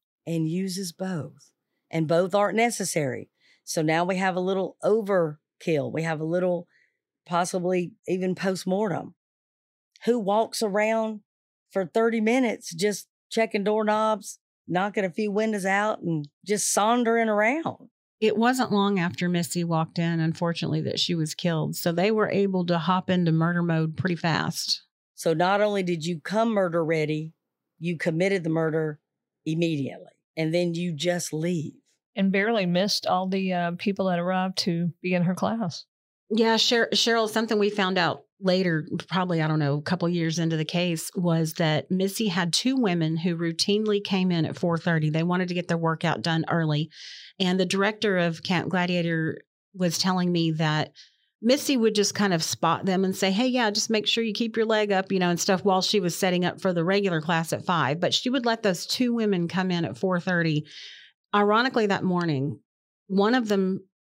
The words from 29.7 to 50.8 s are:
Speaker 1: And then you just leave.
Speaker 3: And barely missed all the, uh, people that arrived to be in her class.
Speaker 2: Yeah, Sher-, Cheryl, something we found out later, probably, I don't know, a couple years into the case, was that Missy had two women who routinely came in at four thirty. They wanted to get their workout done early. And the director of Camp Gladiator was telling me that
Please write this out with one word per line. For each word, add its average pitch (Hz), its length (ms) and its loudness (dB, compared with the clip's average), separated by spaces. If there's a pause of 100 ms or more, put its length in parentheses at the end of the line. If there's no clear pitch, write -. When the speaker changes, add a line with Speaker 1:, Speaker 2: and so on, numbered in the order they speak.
Speaker 1:
And 160 180 -2
then 175 200 2
you 175 200 -4
just 170 400 -4
leave. 160 400 -2 (420)
Speaker 3:
And 196 160 2
barely 202 340 2
missed 180 400 0
all 185 220 0
the, 190 260 -2
uh, 175 240 -2
people 196 300 -2
that 175 120 0
arrived 185 400 -2
to 170 420 0
be 180 120 -2
in 180 100 2
her 180 120 0
class. 214 500 -4 (440)
Speaker 2:
Yeah, 226 280 4
Sher-, 233 360 2
Cheryl, 226 360 2
something 220 300 0
we 208 100 2
found 190 280 0
out 160 260 0 (160)
later, 180 480 0 (200)
probably, 180 340 0
I 156 60 2
don't 156 120 2
know, 143 160 2
a 147 60 -2
couple 175 280 -2
years 165 300 -2
into 165 180 0
the 156 80 -2
case, 175 500 -2
was 165 400 0
that 156 360 0
Missy 196 360 0
had 170 260 0
two 262 220 0
women 170 420 2
who 170 180 0
routinely 202 680 0
came 185 280 0
in 165 140 2
at 139 120 -4
four 170 200 0
thirty. 160 320 0
They 160 140 0
wanted 180 260 0
to 180 40 -4
get 175 140 -4
their 170 100 -2
workout 165 440 -2
done 165 260 0
early. 156 420 0 (500)
And 185 200 2
the 185 60 2
director 202 520 0
of 170 260 0
Camp 175 260 0
Gladiator 170 720 -2 (320)
was 180 240 0
telling 185 340 2
me 165 200 2
that 156 420 0 (480)